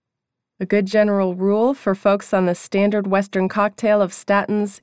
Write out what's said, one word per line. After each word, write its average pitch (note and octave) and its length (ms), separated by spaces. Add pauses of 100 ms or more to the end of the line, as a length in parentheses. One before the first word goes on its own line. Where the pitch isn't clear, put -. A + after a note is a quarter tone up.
(600)
A G3 40
good G3+ 220
general G3+ 480
rule G#3 400
for G3 200
folks G3 380
on F#3 140
the F3 80
standard G3+ 540
Western F#3+ 420
cocktail G#3 500
of F#3 120
statins, G3+ 720